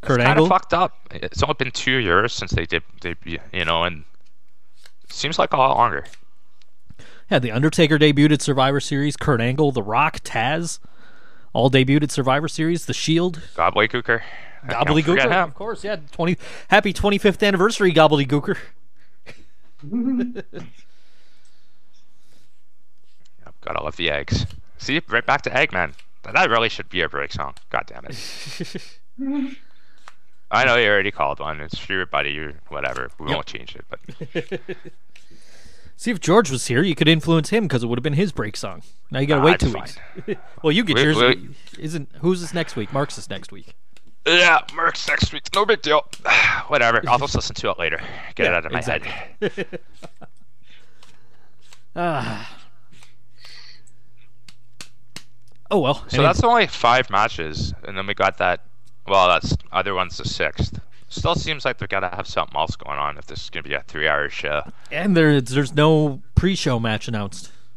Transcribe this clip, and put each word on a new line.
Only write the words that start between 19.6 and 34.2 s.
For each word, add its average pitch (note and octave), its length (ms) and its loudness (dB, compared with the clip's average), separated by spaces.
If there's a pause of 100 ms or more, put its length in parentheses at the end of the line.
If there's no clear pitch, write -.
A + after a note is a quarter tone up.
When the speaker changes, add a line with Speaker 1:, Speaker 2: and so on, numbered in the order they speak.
Speaker 1:
<laughs> A#3+ 600 -2 (3000)
Speaker 2:
Yep, - 160 -12
gotta D#2 220 -4
love D2+ 120 -4
the E2+ 140 0
eggs. D2 360 0 (320)
See, D3 320 -2
right A#2 160 2
back C#3 180 2
to - 60 -2
Eggman. F#2+ 440 0 (300)
That D#3 260 2
really A2+ 200 4
should - 200 -8
be F2+ 120 0
a D#2+ 80 2
break C#2+ 220 -4
song. C#2 240 -6 (140)
God - 180 -2
damn A#1+ 180 -12
it. - 720 -8 (420)
Speaker 1:
<laughs> C4+ 380 -4 (920)
Speaker 2:
I A#2 140 4
know A#2+ 100 6
you A#2 120 4
already G2+ 240 4
called C#2+ 280 -2
one. D2+ 220 -6
It's - 280 -8
your F#2+ 160 -2
buddy. D2 260 0
You're, D2+ 220 -6 (160)
whatever. B1+ 400 -6 (100)
We D#2 80 -8
Speaker 1:
Yep. D#2+ 80 0
Speaker 2:
won't D2+ 120 -6
change - 280 -10
it. - 140 -12
But - 680 -8